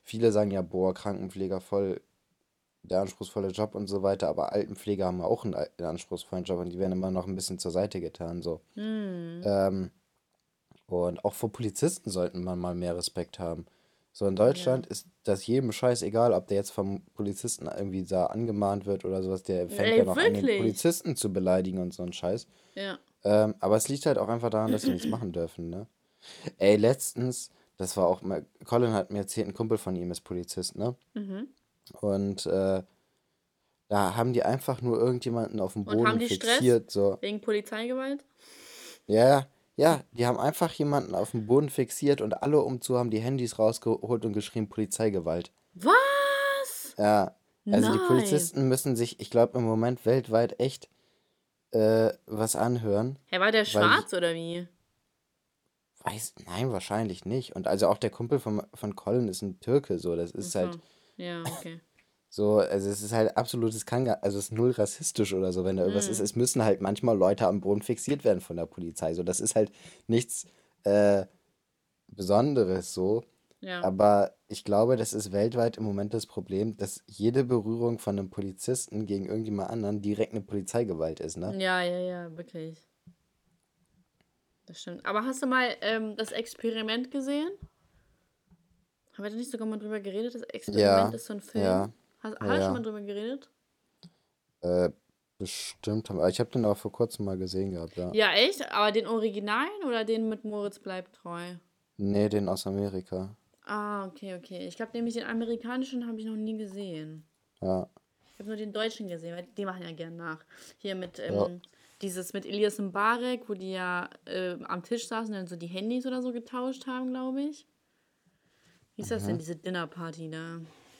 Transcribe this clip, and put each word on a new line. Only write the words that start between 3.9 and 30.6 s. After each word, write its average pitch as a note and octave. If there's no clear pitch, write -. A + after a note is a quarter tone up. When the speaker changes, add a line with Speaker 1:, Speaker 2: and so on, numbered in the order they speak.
Speaker 1:
weiter, G2
aber D#2
Altenpfleger G2+
haben F2+
ja E2+
auch A2+
einen, G2
einen D2+
anspruchsvollen F2
Job F2+
und F2+
die F2
werden F#2
immer F#2
noch F#2
ein F#2+
bisschen F#2
zur F2
Seite F#2+
getan, E2+
so. E2+
Speaker 2:
Hm. F#3+
Speaker 1:
Ähm, G3
und F2
auch G2+
vor A2
Polizisten B2
sollten F2+
man F2+
mal F2+
mehr F2
Respekt -
haben. E2+
So -
in F#2+
Deutschland B2+
Speaker 2:
Ja. -
Speaker 1:
ist -
das G2
jedem B2
scheißegal, A#2
ob F#2
der G2
jetzt G2+
vom G2
Polizisten G2+
irgendwie F#2+
da F#2
angemahnt G2+
wird G2
oder F#2+
sowas, F#2
der F2+
fängt -
Speaker 2:
Ey, -
Speaker 1:
ja A3+
noch -
an, G4+
den C#4+
Speaker 2:
wirklich? G#3
Speaker 1:
Polizisten E3+
zu G#2
beleidigen F#2
und F2+
so F2+
einen F2+
Scheiß. G2+
Speaker 2:
Ja. G3
Speaker 1:
Ähm, G#2+
aber G2
es -
liegt C3+
halt D3
auch G#2
einfach A#2
daran, A2
dass -
sie C4+
nichts A3+
Speaker 2:
<clears throat> -
Speaker 1:
machen G#2
dürfen, E2+
ne? F#2+
Ey, G2+
letztens, B2
das F#2+
war F#2
auch F#2
mal, F2+
Colin A#2+
hat G2
mir G2+
erzählt, G2+
ein G2
Kumpel A2+
von F#2+
ihm F2
ist E2
Polizist, -